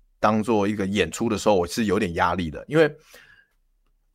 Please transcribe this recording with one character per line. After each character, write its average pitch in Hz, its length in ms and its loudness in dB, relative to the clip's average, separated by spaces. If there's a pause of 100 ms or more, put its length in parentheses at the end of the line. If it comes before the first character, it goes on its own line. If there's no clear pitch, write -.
(200)
当 107 220 2
做 104 260 0
一 104 80 -2
个 98 100 -2
演 95 240 0
出 117 180 -4
的 107 80 -2
时 101 120 -2
候， 104 80 6
我 87 100 0
是 113 200 -2
有 95 120 2
点 90 160 -2
压 87 200 0
力 85 160 -4
的。 - 180 -12
因 147 100 0
为， 151 180 2 (1200)